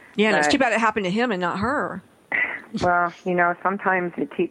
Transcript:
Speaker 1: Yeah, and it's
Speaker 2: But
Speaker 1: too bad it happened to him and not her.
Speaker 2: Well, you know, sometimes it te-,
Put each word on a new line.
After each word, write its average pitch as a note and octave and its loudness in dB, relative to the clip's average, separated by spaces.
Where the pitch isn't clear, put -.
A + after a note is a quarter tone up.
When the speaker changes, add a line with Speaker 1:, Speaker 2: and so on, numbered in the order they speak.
Speaker 1:
Yeah, G#3+ 2
and F3 2
it's D3 2
Speaker 2:
But - 4
Speaker 1:
too C#4+ 2
bad B3 2
it A3 0
happened A3 0
to F3+ 0
him A#3 0
and F3+ -2
not F3+ -2
her. A3 -4
Speaker 2:
Well, F3 2
you F3+ 0
know, F3 2
sometimes F#3 0
it D3+ -4
te-, E3+ 0